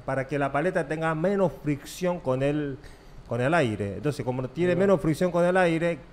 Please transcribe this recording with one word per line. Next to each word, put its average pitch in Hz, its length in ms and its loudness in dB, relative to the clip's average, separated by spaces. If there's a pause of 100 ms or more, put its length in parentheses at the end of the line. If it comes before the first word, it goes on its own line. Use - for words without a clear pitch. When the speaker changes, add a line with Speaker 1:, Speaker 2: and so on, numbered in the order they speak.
Speaker 1:
para 135 220 -2
que 143 100 -4
la 139 140 0
paleta 156 380 0
tenga 160 260 -2
menos 190 380 2 (100)
fricción 170 560 -4
con 131 240 0
el, 143 340 -2 (520)
con 117 100 -2
el 135 140 2
aire. 104 440 0
Entonces, 120 280 -2
como 127 240 -2
tiene 175 220 0
Speaker 2:
Ahí 165 40 2
va. 170 60 2
Speaker 1:
menos 196 200 6
fricción 165 300 2
con 170 140 4
el 180 100 2
aire, 170 440 2 (140)